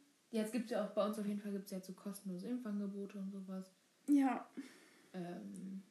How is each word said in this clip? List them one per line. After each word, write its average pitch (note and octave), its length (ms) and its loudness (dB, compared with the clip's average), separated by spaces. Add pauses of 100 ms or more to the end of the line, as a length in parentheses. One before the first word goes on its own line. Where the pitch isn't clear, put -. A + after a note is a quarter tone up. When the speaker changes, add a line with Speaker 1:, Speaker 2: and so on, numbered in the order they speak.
(300)
Speaker 1:
Jetzt A3 220 2
gibt's A#3+ 180 0
ja G#3 140 4
auch, G3 60 -2
bei G#3 160 4
uns G#3+ 120 0
auf G3+ 80 -2
jeden G#3 140 0
Fall G3+ 120 -4
gibt's G3 180 -4
jetzt F#3 160 -6
so F#3+ 80 -10
kostenlose F#3+ 540 -6
Impfangebote G3+ 720 -2
und G3 120 -2
sowas. F#3+ 420 -8 (360)
Speaker 2:
Ja. C4+ 400 6 (680)
Speaker 1:
Ähm, F3+ 760 -6